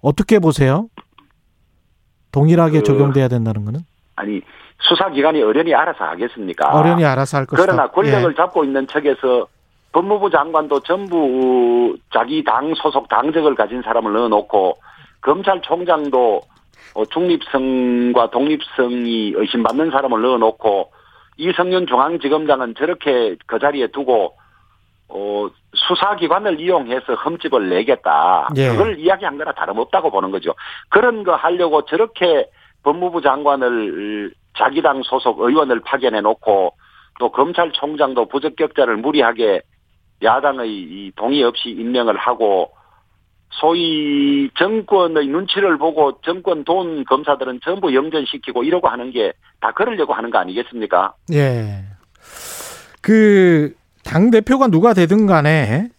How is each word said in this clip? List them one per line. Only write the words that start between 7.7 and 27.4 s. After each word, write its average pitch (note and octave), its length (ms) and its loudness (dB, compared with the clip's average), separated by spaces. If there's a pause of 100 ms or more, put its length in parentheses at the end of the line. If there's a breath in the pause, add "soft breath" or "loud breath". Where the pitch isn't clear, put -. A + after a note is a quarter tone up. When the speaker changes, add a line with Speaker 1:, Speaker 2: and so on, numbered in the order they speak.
Speaker 2:
권력을 F3+ 400 2
Speaker 1:
예. C#3 40 -6
Speaker 2:
잡고 F3 280 0
있는 C3+ 240 -2
측에서 C3 600 0 (460)
법무부 G3 380 0
장관도 D#3 500 0
전부 B2+ 1120 0 (160)
자기 B2+ 320 -2
당 C3+ 320 -2
소속 D3 340 -2
당적을 D3 460 0
가진 A#2 260 -4
사람을 A2+ 300 -2
넣어놓고 G#2+ 640 0 (440 soft breath)
검찰총장도, D#3 1200 0 (540 soft breath)
어, A2 100 -2
중립성과 B2+ 1300 0
독립성이 B2 1040 -2
의심받는 B2 560 0
사람을 B2+ 300 0
넣어놓고 A2+ 720 0 (460 soft breath)
이성윤 F3+ 500 -2
중앙지검장은 C#3 880 0
저렇게 B2 600 -2 (100)
그 A2+ 140 -6
자리에 C#3 280 -2
두고, B2 460 -2 (760)
어, G#2 400 -8 (260)
수사기관을 F3+ 840 -2
이용해서 C3+ 540 -2
흠집을 C3+ 560 -4